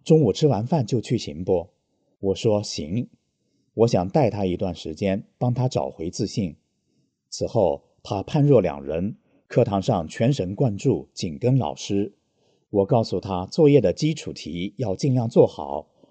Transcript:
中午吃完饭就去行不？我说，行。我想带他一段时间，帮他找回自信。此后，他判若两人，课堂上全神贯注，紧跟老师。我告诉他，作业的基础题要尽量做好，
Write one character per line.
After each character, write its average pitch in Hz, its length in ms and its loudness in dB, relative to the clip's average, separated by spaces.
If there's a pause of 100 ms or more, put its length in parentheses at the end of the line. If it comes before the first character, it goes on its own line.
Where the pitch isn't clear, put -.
中 160 160 6
午 107 120 4
吃 - 140 2
完 117 200 0
饭 135 200 0
就 117 140 -2
去 113 180 -2
行 80 260 -10
不？ 90 260 -2 (500)
我 95 140 0
说， 104 280 0
行。 87 460 -6 (640)
我 113 140 4
想 92 220 2
带 131 200 2
他 101 160 -4
一 90 100 0
段 92 180 -4
时 82 200 -12
间， 98 300 -2 (140)
帮 123 160 0
他 123 120 0
找 71 240 -2
回 82 200 -8
自 110 160 -4
信。 90 300 -4 (760)
此 - 160 -6
后， 82 360 0 (200)
他 98 200 -6
判 147 240 0
若 135 140 6
两 71 240 -2
人， 85 320 -4 (320)
课 123 160 2
堂 101 180 0
上 90 240 -2
全 113 260 0
神 95 220 -4
贯 107 220 -2
注， 101 380 -2
紧 78 240 -8
跟 - 200 2
老 76 160 -2
师。 101 380 -4 (580)
我 98 160 2
告 113 160 4
诉 107 160 -4
他， 92 280 -6
作 151 220 4
业 143 120 6
的 95 120 4
基 156 220 -2
础 - 180 -10
题 85 440 -8
要 95 180 -4
尽 131 200 0
量 117 140 0
做 131 180 6
好， 73 420 -6 (220)